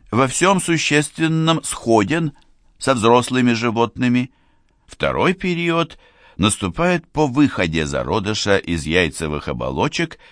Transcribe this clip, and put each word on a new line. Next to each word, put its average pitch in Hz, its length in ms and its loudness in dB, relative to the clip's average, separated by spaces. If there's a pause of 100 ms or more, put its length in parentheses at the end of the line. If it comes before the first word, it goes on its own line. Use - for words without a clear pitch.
(100)
во 127 160 2
всем 180 340 2
существенном 160 1000 0
сходен 123 720 0 (460)
со 135 160 0
взрослыми 123 580 4
животными. 120 800 -2 (560)
Второй 80 460 0
период – 170 640 -2 (400)
наступает 156 720 0
по 151 160 0
выходе 98 600 0
зародыша 95 720 -2
из 82 260 -4
яйцевых 80 640 -2
оболочек, 71 720 -4 (140)